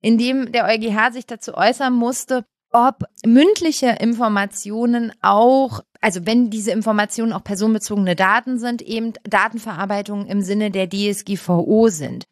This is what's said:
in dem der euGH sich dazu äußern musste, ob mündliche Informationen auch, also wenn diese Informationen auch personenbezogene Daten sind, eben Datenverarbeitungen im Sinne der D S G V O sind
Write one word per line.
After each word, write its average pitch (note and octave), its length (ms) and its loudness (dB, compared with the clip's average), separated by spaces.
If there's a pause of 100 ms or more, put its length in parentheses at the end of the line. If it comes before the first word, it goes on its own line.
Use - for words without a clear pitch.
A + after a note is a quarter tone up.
in A3+ 160 2
dem B3+ 340 -2
der A#3 140 0
euGH A3 460 0
sich A#3+ 140 -12
dazu - 300 -14
äußern B3+ 380 2
musste, B3 520 -2 (260)
ob B3 320 2 (220)
mündliche D4+ 640 4
Informationen A3+ 1200 -2 (100)
auch, A#3 580 4 (220)
also F#3 240 -2
wenn A#3 260 2
diese G#3+ 200 -4
Informationen G#3+ 640 -2
auch G3+ 100 -8
personenbezogene G3+ 720 0
Daten A3+ 440 0
sind, A#3+ 220 -6
eben A3+ 320 -6 (100)
Datenverarbeitungen G3+ 1040 -4
im G3+ 140 -2
Sinne G3+ 280 -2
der F#3+ 160 -2
D G3 240 -2
S G3+ 160 -6
G G3 120 -4
V F3 280 0
O A3 220 4
sind C#3+ 440 -4